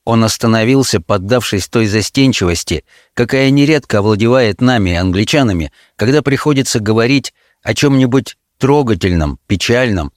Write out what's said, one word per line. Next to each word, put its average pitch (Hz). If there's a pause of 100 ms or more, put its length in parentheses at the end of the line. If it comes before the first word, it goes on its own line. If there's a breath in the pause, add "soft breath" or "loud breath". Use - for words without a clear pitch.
Он 113
остановился, 113
поддавшись 101
той 110
застенчивости, 101 (300 soft breath)
какая 135
нередко 143
овладевает 110
нами, 110
англичанами, 92 (240 soft breath)
когда 135
приходится 135
говорить 113 (280)
о 113
чем-нибудь 131 (200)
трогательном, 95
печальном 104